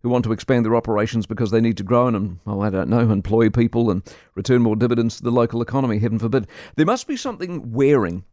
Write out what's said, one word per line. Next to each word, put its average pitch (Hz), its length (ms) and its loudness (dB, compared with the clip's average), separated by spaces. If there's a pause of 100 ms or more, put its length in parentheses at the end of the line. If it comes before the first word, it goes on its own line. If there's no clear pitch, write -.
who 120 80 -4
want 123 160 0
to 110 80 -2
expand 120 320 0
their 110 100 0
operations 110 520 0
because 110 260 -4
they 113 80 4
need 113 160 2
to 104 80 -8
grow 120 240 2
and, 98 360 -4
oh, 98 160 -4
I 104 100 0
don't 95 180 -2
know, 113 220 2
employ 107 400 2
people 117 380 2
and 95 140 -2 (320)
return 120 280 2
more 110 120 2
dividends 117 440 0
to - 40 -18
the 120 80 -2
local 117 320 0
economy, 120 380 -2
heaven 113 180 -2
forbid. 110 300 -2 (260)
There 156 120 2
must 240 200 -2
be 285 100 -6
something 180 540 -8
wearing 113 640 2